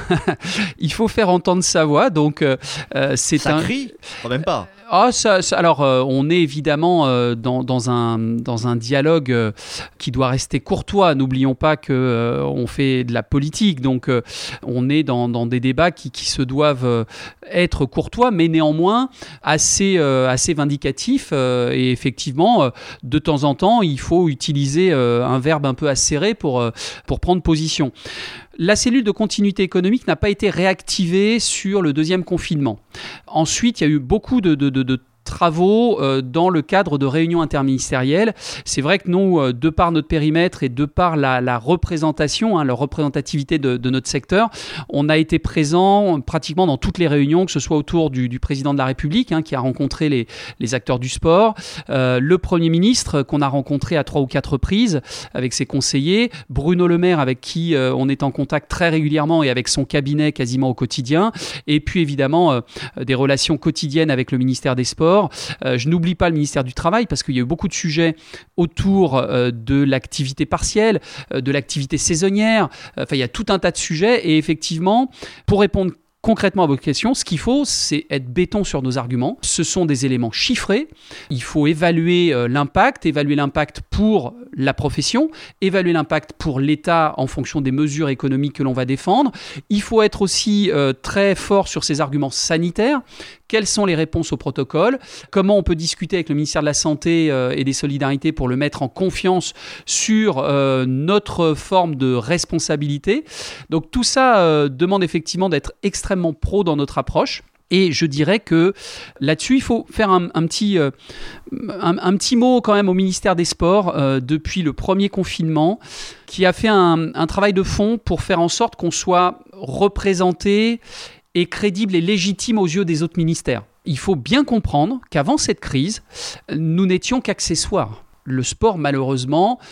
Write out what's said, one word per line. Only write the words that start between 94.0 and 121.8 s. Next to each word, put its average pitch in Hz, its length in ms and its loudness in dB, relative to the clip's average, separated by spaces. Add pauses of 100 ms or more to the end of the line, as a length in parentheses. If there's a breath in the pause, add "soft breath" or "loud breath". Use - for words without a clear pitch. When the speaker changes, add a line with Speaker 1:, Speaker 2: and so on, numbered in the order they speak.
Speaker 1:
au 143 40 0
protocole ? 156 600 -2 (320 loud breath)
Comment 196 300 2
on - 20 2
peut 175 140 0
discuter 165 400 -4
avec 170 140 -2
le 147 60 0
ministère 151 280 -2
de - 20 0
la 147 80 0
Santé, 160 560 0
euh, 131 260 0
et 147 80 -2
des 135 100 -2
Solidarités 139 580 -2
pour 143 160 -2
le 127 80 0
mettre 143 260 -2
en 135 60 -2
confiance 185 640 -2 (320 loud breath)
sur, 220 540 0
euh, 135 480 2
notre 160 640 0
forme 170 420 0
de 127 200 0
responsabilité ? 151 1080 -2 (440 loud breath)
Donc 160 220 -2
tout 247 120 0
ça, 247 360 4
euh, 151 300 4
demande 180 340 0
effectivement 175 460 -2
d'être 147 240 -2 (100)
extrêmement 180 500 -2
pro 196 300 0
dans 160 140 0
notre 143 200 -2
approche. - 460 -2 (280)
Et 180 200 4
je 156 140 0
dirais 151 340 2
que 170 340 2 (460 loud breath)
là-dessus, 156 360 0
il 269 60 4
faut 233 300 0
faire 214 180 0
un, 180 240 2
un 160 140 0
petit, 202 320 0
euh, 143 120 2 (600 loud breath)
un, 202 460 -4
un 185 200 2
petit - 180 0
mot 247 260 4
quand 214 120 2
même 202 160 4
au 180 40 4
ministère 190 420 0
des 170 100 0
Sports, 175 500 2
euh, 135 240 0
depuis 151 420 -4
le 147 120 0
premier 196 360 0
confinement, 165 680 0 (460 loud breath)
qui - 200 -2
a 180 80 4
fait - 140 -2
un, 170 460 4
un 160 140 -2
travail 202 260 2
de 190 100 2
fond 208 360 0
pour - 220 -2
faire - 180 0
en 339 100 2
sorte - 260 -2
qu'on 170 160 -2
soit 180 480 0 (120)
représenté 202 1300 0 (540 loud breath)
et 175 140 0
crédible 202 480 -2